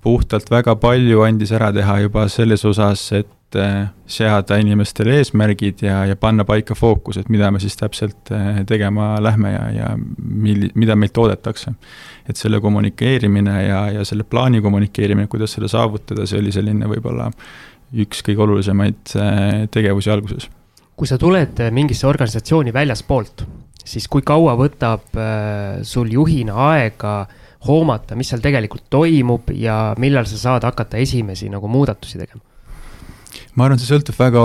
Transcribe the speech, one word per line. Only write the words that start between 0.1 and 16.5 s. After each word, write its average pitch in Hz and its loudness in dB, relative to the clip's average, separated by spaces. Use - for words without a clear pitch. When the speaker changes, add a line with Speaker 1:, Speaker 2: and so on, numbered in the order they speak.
Speaker 1:
väga 117 4
palju 120 4
andis 110 2
ära 113 2
teha 101 2
juba 107 0
selles 110 2
osas, 101 2
et, - -6
eh, 101 0
seada 104 0
inimestele 107 2
eesmärgid 104 0
ja, 98 0
ja 98 0
panna 107 2
paika 107 0
fookus, 110 2
et 95 -8
mida 104 2
me 101 0
siis 101 -4
täpselt, - -6
eh, 101 -2
tegema 104 0
lähme 107 2
ja, 98 -4
ja 107 -4
milli-, 104 0
mida 110 2
meilt 104 2
oodatakse. 113 -2
Et - -6
selle 107 0
kommunikeerimine 104 0
ja, 98 -2
ja 101 -4
selle 107 -6
plaani 120 2
kommunikeerimine, 101 0
kuidas 107 -4
seda 107 -6
saavutada, 107 -2
see 98 -4
oli 101 0